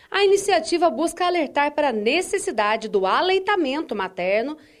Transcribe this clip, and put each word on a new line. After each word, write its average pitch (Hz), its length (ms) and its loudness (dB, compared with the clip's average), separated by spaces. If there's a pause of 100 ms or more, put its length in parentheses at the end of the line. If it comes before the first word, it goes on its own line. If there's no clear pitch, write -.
A 403 140 0
iniciativa 359 680 2
busca 330 360 -2
alertar 294 480 0
para 294 160 0
a 233 40 0
necessidade 302 920 0
do 190 180 0
aleitamento 330 880 0
materno 202 600 -2 (240)